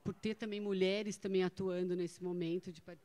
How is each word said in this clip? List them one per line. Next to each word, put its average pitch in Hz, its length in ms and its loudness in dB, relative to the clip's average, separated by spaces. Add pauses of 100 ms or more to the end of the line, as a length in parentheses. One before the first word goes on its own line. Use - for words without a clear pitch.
por 190 100 -2
ter 220 220 -2
também 208 260 -4
mulheres 202 560 2
também 190 260 2
atuando 180 520 0
nesse 180 280 -4
momento 175 480 -2
de 160 100 -14
pa-, 170 240 -18